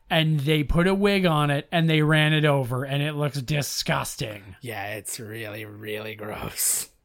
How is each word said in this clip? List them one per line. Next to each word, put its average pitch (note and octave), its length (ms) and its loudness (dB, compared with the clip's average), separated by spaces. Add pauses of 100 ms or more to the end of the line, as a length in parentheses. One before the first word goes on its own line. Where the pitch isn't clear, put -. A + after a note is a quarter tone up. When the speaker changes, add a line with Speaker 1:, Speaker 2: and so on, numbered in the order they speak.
Speaker 1:
And D#3 300 4
they D3+ 240 2
put E3+ 240 2
a G3 80 4
wig G3 320 4
on D3 240 2
it C#3+ 200 -2
and E3 160 4
they D#3 140 4
ran D3+ 320 4
it D#3 120 4
over C3 380 2
and C#3+ 200 -2
it D3+ 100 -4
looks D3 300 -2
disgusting. A#2+ 1160 -4
Speaker 2:
Yeah, G#2+ 320 -8
it's G2+ 260 -10
really, A2 460 -10
really G#2+ 500 -10
gross. - 720 -4 (160)